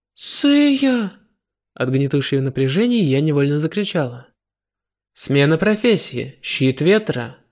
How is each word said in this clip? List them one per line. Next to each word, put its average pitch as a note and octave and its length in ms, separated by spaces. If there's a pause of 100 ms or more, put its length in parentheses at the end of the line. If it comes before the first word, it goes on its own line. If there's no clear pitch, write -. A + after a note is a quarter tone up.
(140)
«Сэя!» C#4 960 (600)
От B2+ 160
гнетущего C3+ 500
напряжения C#3 600
я C#3 200
невольно D3 380
закричала. D#3 680 (840)
Смена C#3+ 460
профессии! G3+ 840
Щит - 380
ветра. D3+ 580 (140)